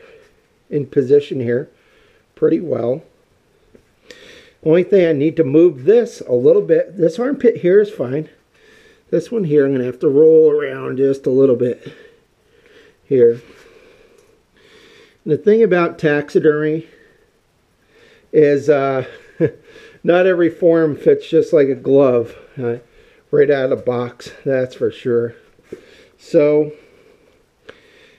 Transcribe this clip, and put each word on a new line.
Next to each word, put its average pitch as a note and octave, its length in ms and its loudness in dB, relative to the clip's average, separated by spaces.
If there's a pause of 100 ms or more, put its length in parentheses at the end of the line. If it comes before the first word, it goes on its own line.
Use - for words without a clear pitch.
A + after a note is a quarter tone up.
(720)
in C#3+ 160 -6
position C#3+ 540 -2
here A#2+ 300 -4 (640)
pretty E3 260 -2
well. C3 420 -6 (1600)
Only E3 180 2
thing F#3 240 2
I E3 60 0
need D3+ 240 -2
to D#3 80 0
move C#3+ 400 2
this A3 380 0
a - 100 -6
little C#3+ 300 2
bit. E3 340 -2
This E3 220 -2
armpit B3 400 -2
here F#3 220 2
is G#3 100 -2
fine. C#3+ 380 -8 (840)
This - 200 -4
one A3+ 140 -4
here, D3 220 2
I'm C#3 60 -2
gonna B2+ 120 -2
have B2 160 -8
to E3 80 0
roll D#3 420 6
around C3+ 460 -6
just C3+ 300 -2
a C#3 40 -2
little C3 260 2
bit B2 360 -6 (1120)
here. A#2+ 360 2 (1800)
And D#3 80 -4
the C#3+ 40 0
thing G#3+ 260 2
about F3 360 0
taxidermy D3+ 880 -2 (1500)
is, C#3+ 360 2
uh, C3+ 380 0 (320)
<laughs> - 680 -8
not F3+ 220 2
every F3 240 0
form E3 460 0
fits C#3+ 320 -2
just D3+ 240 0
like C#3+ 160 2
a C3+ 60 -4
glove, B2 640 0 (220)
uh, A#2+ 180 -6 (540)
right D3 200 2
out C3+ 140 0
of C3 140 -2
the G2+ 60 -14
box, B2 480 -8 (120)
that's C3 300 -4
for A#2 160 -4
sure. A#2 440 -4 (840)
So D3+ 540 0 (1500)